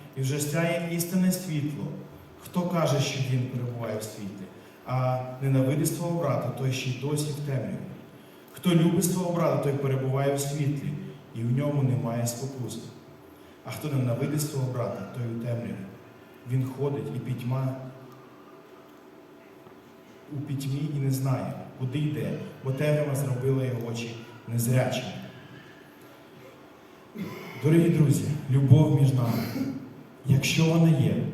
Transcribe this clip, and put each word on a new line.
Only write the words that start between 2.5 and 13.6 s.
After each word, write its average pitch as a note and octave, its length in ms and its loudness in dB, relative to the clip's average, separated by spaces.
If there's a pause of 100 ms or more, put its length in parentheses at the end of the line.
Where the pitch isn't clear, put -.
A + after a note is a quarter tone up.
каже, C#3+ 380 2
що C3 200 -2 (120)
він B2+ 100 2
перебуває A2+ 560 -4
в G#2+ 40 -6
світлі, F#2+ 420 -10 (420)
а B2+ 340 0 (220)
ненавидить D3 540 2
свого E3+ 220 -2
брата, C#3 300 0
той C3 240 -2
ще B2+ 180 -2
й A#2+ 100 -4
досі D3 320 -2
в C#3+ 140 -6
темряві. G#2+ 300 -2 (760)
Хто - 180 -2
любить E3+ 340 6
свого F3 280 0
брата, D#3 240 2
той C#3 160 0
перебуває C3+ 640 0
у C#3 40 0
світлі, C3+ 540 -2 (420)
і A#2 60 -6
в A#2+ 120 0
ньому C#3+ 300 2
немає A#2 440 0
спокуси. A#2+ 540 -6 (840)